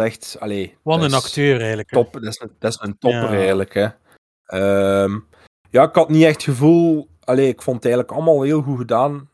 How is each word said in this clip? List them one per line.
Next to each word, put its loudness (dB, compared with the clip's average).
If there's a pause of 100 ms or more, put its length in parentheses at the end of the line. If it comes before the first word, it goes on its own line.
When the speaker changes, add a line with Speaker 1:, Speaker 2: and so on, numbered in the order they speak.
Speaker 1:
echt, -8
allee, -8
Speaker 2:
Wat 0
Speaker 1:
dat 0
Speaker 2:
een 2
Speaker 1:
is 0
Speaker 2:
acteur, 0
eigenlijk, -6
hè. -2
Speaker 1:
top, 0
dat -10
is -10
een, -16
dat -2
is -12
een -8
topper, -2
Speaker 2:
Ja. 0
Speaker 1:
eigenlijk, -2
hè. 0 (580)
Ehm, 0 (500)
ja, 4
ik 0
had 2
niet 6
echt 6
het -12
gevoel, 2 (160)
allee, 2
ik -4
vond -4
het -12
eigenlijk -2
allemaal 2
heel 0
goed -6
gedaan. -2